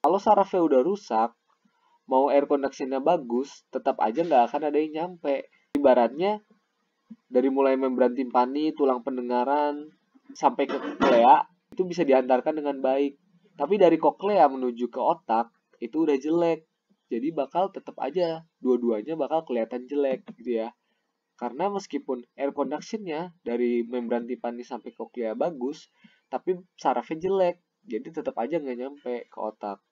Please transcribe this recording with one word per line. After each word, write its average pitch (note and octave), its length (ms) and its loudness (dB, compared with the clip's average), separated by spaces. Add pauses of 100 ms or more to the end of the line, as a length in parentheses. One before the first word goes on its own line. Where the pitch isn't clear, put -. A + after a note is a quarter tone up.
Kalau E3 160 2
sarafnya G3 480 4
udah C#3 160 6
rusak, B2+ 560 0 (720)
mau C3 240 2
air C#3+ 160 4
conduction-nya C3+ 560 -2
bagus, C#3 640 -2
tetap B2+ 320 -2
aja A#2 240 0
nggak C3 240 4
akan D3 240 -4
ada D3 80 2
yang D#3 160 -4
nyampe. D#3+ 560 -6 (240)
Ibaratnya, C#3 640 2 (880)
dari B2+ 240 2
mulai C3+ 240 2
membran B2+ 400 2
timpani, C3 560 0
tulang C3+ 320 0
pendengaran, C#3 880 -2 (400)
sampai C#3 320 0
ke C#3 160 -6
koklea, B2+ 640 6 (260)
itu F#3 160 -4
bisa F3 160 -2
diantarkan C3 560 2
dengan C#3+ 240 -4
baik. C3+ 320 0 (400)
Tapi D#3 240 0
dari F3 160 8
koklea E3 560 4
menuju B2 400 -4
ke - 80 -8
otak, A#2 560 -2 (240)
itu C3+ 240 -4
udah D3+ 160 0
jelek. D#3+ 480 -2 (440)
Jadi B2+ 200 -4
bakal E3 400 -4
tetap - 320 -16
aja, E3 400 -4 (160)
dua-duanya A#2+ 560 -2
bakal D#3 320 -2
kelihatan B2 400 -6
jelek C#3 400 -2 (120)
gitu A2+ 280 -4
ya. A#2 80 -14 (640)
Karena C3 320 -4
meskipun C#3 640 -8
air C#3 160 -4
conduction-nya D3+ 840 -8 (100)
dari A#2+ 400 -2
membran A#2+ 400 -4
timpani A#2+ 400 -8
sampai B2 240 -14
koklea A2+ 480 -8
bagus, C#3+ 480 -6 (400)
tapi F3+ 320 -6 (160)
sarafnya C#3+ 480 -4
jelek. F#3 400 0 (240)
Jadi A#2+ 220 -8 (100)
tetap B2+ 160 -6
aja C#3 240 -4
nggak C3 200 -6
nyampe B2+ 520 -10
ke - 80 -20
otak. G#2+ 400 -10 (140)